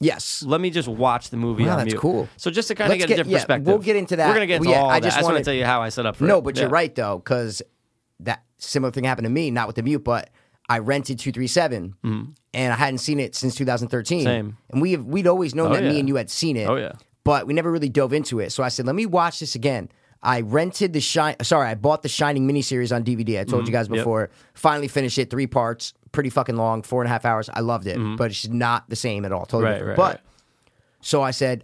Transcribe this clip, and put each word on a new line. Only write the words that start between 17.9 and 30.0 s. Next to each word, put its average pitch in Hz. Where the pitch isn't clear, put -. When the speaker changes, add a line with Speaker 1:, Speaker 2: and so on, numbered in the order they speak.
Speaker 1:
dove 131
into 139
it. 98
So 131
I 127
said, 123
"Let 139
me 220
watch 170
this 151
again." 123
I 123
rented 165
The 151
Shi-, 151
sorry, 139
I 110
bought 143
The 147
Shining 143
miniseries 127
on 117
D 120
V 113
D. 107
I 98
told 123
you -
Speaker 2:
Mm-hmm. 117
Speaker 1:
guys 117
Speaker 2:
Yep. 113
Speaker 1:
before. 110
Finally 147
finished 135
it, 127
three 131
parts, 117
pretty 139
fucking 123
long, 113
four 123
and 120
a -
half 117
hours. 113
I -
loved 113
it, 95
Speaker 2:
Mm-hmm. 107
Speaker 1:
but 117
it's 104
not 120
the 113
same 101
at 95
all. 90
Totally 113
Speaker 2:
Right, 107
Speaker 1:
different. 101
Speaker 2:
right, 180